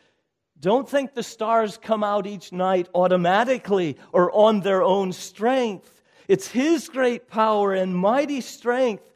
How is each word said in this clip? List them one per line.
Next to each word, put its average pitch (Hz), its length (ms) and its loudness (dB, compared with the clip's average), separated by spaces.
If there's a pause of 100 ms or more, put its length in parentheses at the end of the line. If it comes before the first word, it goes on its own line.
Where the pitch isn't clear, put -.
(580)
Don't 220 300 0
think 269 260 -4
the 233 80 -6
stars 220 580 -2
come 220 220 -2
out 208 240 -2
each 202 260 -14
night 180 440 0
automatically 185 1000 0 (160)
or 180 200 4
on 214 280 6
their 185 220 2
own 190 300 0
strength. 226 800 -4 (360)
It's 185 200 2
his 277 400 0
great 247 400 -4
power 214 440 0
and 185 240 -2
mighty 254 440 0
strength 240 640 -4 (120)